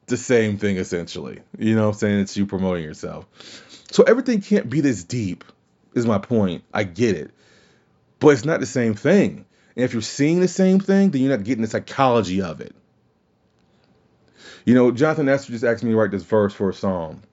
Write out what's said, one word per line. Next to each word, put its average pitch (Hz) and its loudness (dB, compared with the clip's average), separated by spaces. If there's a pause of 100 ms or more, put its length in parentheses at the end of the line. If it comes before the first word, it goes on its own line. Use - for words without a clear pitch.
the 123 -2
same 110 0
thing, 101 -2
essentially. 85 -8 (180)
You 110 0
know 107 2
what 104 0
I'm 104 -14
saying? 104 0
It's 98 -6
you 101 0
promoting 92 -4
yourself. 78 -14 (640)
So - 6
everything 240 2
can't 196 -2
be 143 -2
this 113 0
deep, 101 -6 (500)
is 120 0
my 107 2
point. 101 -2 (100)
I 107 0
get 98 -2
it. 73 -10 (880)
But 151 8
it's 123 4
not 156 -2
the 131 -4
same 113 0
thing. 143 2 (320)
And 123 0
if 123 -2
you're 113 -4
seeing 160 0
the 180 2
same 190 2
thing, 196 2
then 135 0
you're 135 2
not 98 -6
getting 113 -2
the 107 -2
psychology 110 0
of 80 -10
it. - -18 (1900)
You 120 4
know, 123 6
Jonathan 151 0
Esther 135 -2
just 117 -6
asked 117 -2
me 117 -2
to 110 0
write 107 2
this 95 -6
verse 101 0
for 98 -4
a - -6
song. 90 -6 (100)